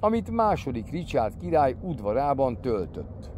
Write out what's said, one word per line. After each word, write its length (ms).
amit 300
második 600
Richard 460
király 440
udvarában 800
töltött. 760